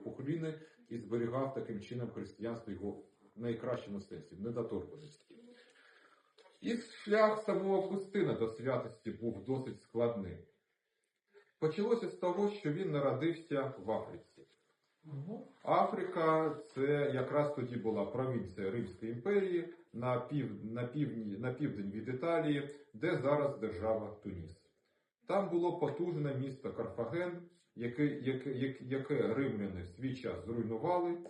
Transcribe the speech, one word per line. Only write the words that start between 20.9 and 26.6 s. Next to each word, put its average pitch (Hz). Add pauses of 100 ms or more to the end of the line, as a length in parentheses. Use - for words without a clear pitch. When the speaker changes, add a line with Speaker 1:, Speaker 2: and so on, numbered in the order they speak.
Speaker 1:
на 123
південь 104
від 110
Італії, 147 (240)
де 156
зараз 139
держава 104
Туніс. 87 (580)
Там 190
було 170
потужне 147
місто 127